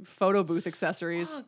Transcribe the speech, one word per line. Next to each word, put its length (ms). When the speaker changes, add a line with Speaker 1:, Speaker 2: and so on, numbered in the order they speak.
Speaker 1:
photo 400
booth 240
accessories. 640
Speaker 2:
Oh, 160